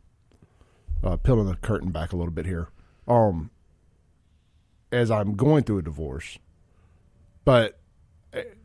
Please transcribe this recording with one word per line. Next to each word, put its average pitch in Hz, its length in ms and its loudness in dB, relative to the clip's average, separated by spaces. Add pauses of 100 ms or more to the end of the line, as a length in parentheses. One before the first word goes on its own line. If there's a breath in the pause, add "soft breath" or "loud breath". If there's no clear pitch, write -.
(1040)
uh, 90 140 0
peeling 113 300 4
the 90 80 -2
curtain 90 340 -4
back 82 240 -6
a - 20 -4
little 85 160 -4
bit 80 140 -6
here. 85 240 -6 (380)
Um, 107 420 2 (1400)
as 120 200 2
I'm 107 240 0
going 135 280 4
through 104 160 -2
a - 40 -6
divorce, 76 560 -10 (1080)
but, 117 340 4 (540)
eh, 131 100 -8 (220)